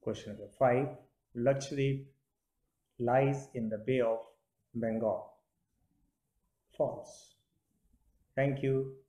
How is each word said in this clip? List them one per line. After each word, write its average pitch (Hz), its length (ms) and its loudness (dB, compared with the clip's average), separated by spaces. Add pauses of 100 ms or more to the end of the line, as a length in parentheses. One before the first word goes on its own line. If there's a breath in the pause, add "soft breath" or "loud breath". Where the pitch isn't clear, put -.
Question 107 320 -6
number 101 260 -14
five, 127 280 4 (480)
Lakshadweep 139 680 0 (920)
lies 135 560 2
in 113 140 -4
the 107 80 -6
Bay 127 240 0
of 113 180 2 (560)
Bengal. 113 580 -2 (1400)
False. - 580 -6 (1000)
Thank 139 260 0
you. 135 320 0 (160)